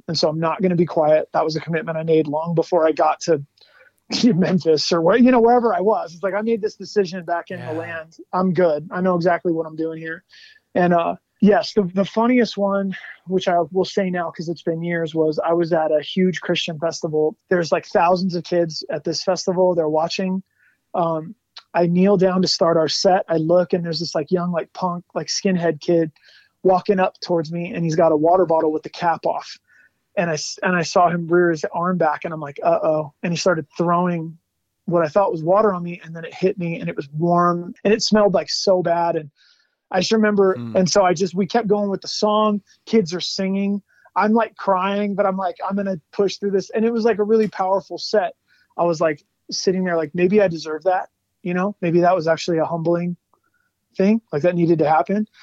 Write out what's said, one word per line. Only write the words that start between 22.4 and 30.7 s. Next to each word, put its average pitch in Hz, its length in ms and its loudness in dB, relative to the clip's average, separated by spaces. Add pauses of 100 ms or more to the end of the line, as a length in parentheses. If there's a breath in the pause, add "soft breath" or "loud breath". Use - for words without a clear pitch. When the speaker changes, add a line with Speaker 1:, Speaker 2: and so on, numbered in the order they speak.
Speaker 1:
to 175 60 0
start 165 300 2
our 160 100 2
set. 185 400 2
I 165 100 0
look 175 360 2
and 180 100 0
there's 165 160 -6
this, 170 160 -8
like, 156 160 -6
young, 180 200 0
like, 165 220 -6
punk, 175 300 -6 (100)
like, 160 140 -6
skinhead 170 540 -2
kid 165 300 0 (520 soft breath)
walking 185 360 2
up 185 200 -2
towards 165 320 -2
me, 170 220 -8
and 175 100 -4
he's 160 120 0
got 165 160 4
a 156 60 4
water 170 280 4
bottle 160 260 2
with 156 120 -4
the - 60 -12
cap 165 360 -4
off. - 320 -6 (600 soft breath)
And 175 140 0
I - 20 -2
s-, - 300 -8
and 185 120 0